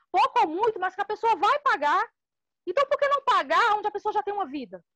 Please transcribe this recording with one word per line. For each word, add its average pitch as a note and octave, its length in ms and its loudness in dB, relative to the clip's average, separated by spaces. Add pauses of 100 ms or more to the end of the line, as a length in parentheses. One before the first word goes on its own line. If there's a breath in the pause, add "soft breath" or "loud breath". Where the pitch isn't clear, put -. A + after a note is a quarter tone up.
(100)
pouco A#4+ 300 2
ou G4+ 80 2
muito, G#4 300 -2
mas F#4 160 -4
que G4 60 -6
a G4+ 60 -4
pessoa G#4+ 300 0
vai G#4+ 220 2
pagar. G4 480 0 (600)
Então, C5 200 0
por C#5+ 120 0
que C#5+ 100 0
não C#5 140 0
pagar G4+ 540 2
onde G#4+ 100 -2
a G#4 40 -4
pessoa G#4 220 -6
já G4+ 100 -2
tem G4+ 100 -6
uma G4 140 -4
vida? A#3+ 360 -12 (140)